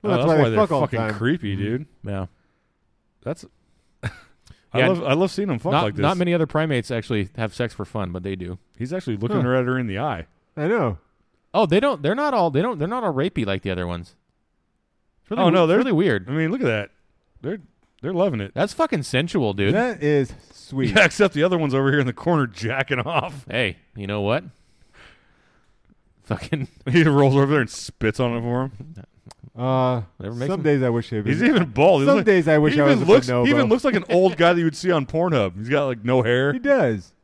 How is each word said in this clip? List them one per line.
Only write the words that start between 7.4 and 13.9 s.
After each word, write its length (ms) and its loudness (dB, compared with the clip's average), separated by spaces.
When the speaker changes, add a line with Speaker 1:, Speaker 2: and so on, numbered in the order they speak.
Speaker 3:
sex 180 -4
for 120 -10
fun, 260 -8
but 120 -10
they 120 -6
do. 220 -10
Speaker 2:
He's 140 -8
actually 240 -6
looking 240 -2
Speaker 1:
Huh. 80 0
Speaker 2:
right 140 2
at 60 -2
her 120 -2
in 80 -4
the 120 -6
eye. 260 -6
Speaker 1:
I 100 -4
know. 300 -2
Speaker 3:
Oh, 120 2
they 140 2
don't, 220 -2
they're 120 0
not 200 -2
all, 180 0
they 100 0
don't, 160 -4
they're 120 -4
not 160 -6
all 80 -2
rapey 320 -4
like 160 -4
the 100 -6
other 160 -6
ones. 300 -10